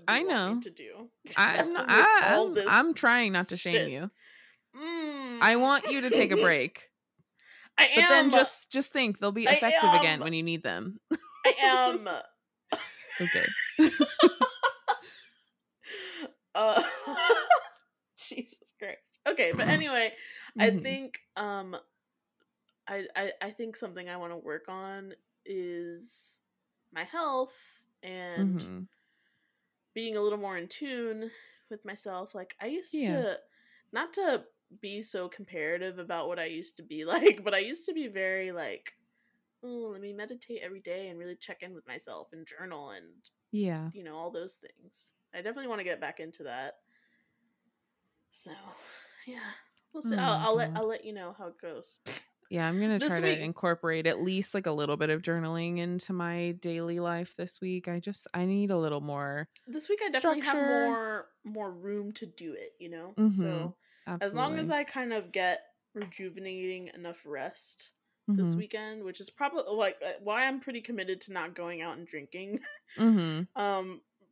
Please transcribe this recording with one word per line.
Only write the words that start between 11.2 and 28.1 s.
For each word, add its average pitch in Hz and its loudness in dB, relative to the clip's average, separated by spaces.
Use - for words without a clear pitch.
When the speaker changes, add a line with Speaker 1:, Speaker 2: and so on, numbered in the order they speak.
Speaker 1:
I 539 8
am. 254 4
Speaker 2:
<laughs> 127 -6
Okay. - 2
<laughs> 311 8
Speaker 1:
<laughs> - -
Uh, 220 4
<laughs> - 2
Jesus - -12
Christ. - -14
Okay, 247 4
but 240 2
Speaker 2:
<clears throat> - -
Speaker 1:
anyway, 269 2
I 220 8
Speaker 2:
Mm-hmm. 190 2
Speaker 1:
think, 269 -6
um, 196 -6
I, 196 -6
I, 196 -2
I 202 -6
think 226 -8
something 180 -10
I 180 -8
wanna 170 -8
work 156 -8
on 190 -10
is 175 -10
my 165 -6
health 269 -2
and 185 -2